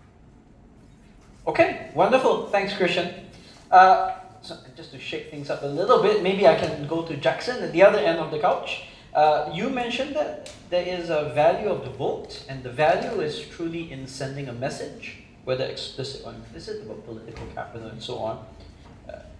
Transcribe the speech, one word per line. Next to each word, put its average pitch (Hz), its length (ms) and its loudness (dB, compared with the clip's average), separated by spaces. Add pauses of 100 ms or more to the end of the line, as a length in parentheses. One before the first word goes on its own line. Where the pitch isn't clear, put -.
(1500)
Okay, - 480 0
wonderful. 214 520 2
Thanks, 190 280 0
Christian. 175 380 0 (580)
Uh, 185 440 8 (280)
so - 140 -14 (180)
just - 180 -18
to 131 60 -16
shake - 320 -10
things 143 200 -10
up 147 120 -6
a 143 40 -4
little 190 340 4
bit, 202 220 4
maybe 190 240 4
I 160 80 10
can - 320 -2
go 165 160 -2
to 160 120 -8
Jackson 202 480 -2
at 170 100 -6
the 165 100 4
other 208 160 10
end 165 200 2
of 156 120 -6
the 143 80 -4
couch. - 460 -2 (280)
Uh, 151 400 4
you 202 160 -4
mentioned 262 480 -4
that - 360 -6 (180)
there 180 160 0
is 175 240 -4
a 151 240 0
value 175 340 4
of - 160 -4
the 123 60 -10
vote, - 580 -6
and 131 140 -10
the 123 80 -10
value 170 500 0
is 151 280 -6
truly 165 420 -8
in 135 160 -12
sending 139 420 -10
a 120 40 -10
message, 143 640 -10 (280)
whether 131 200 -2
explicit - 600 -10
or 117 80 -14
implicit, 160 500 -14
about 110 220 -14
political - 400 -14 (100)
capital 113 340 -12
and - 120 -14
so 123 180 -8
on. 110 280 -6 (640)
Uh, - 80 -14 (240)